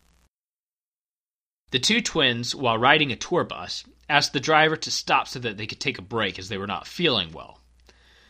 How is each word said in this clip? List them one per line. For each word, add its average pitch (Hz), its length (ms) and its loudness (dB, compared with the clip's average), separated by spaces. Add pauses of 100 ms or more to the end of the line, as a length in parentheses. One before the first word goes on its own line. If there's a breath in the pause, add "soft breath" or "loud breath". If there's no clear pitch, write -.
(1700)
The 143 80 2
two 226 200 2
twins, 123 540 0
while 117 240 2
riding 143 320 6
a 104 60 -4
tour 160 280 0
bus, - 380 -10 (260)
asked 143 260 4
the 147 60 0
driver 156 360 4
to 135 140 -8
stop 139 360 0
so - 140 -10
that 110 160 -6
they 110 100 -10
could - 140 -12
take 131 180 -6
a 95 40 -14
break 101 360 -4
as 92 100 -14
they 104 100 -6
were 98 80 -8
not 95 200 -6
feeling 113 460 -2
well. 62 260 -18 (720 soft breath)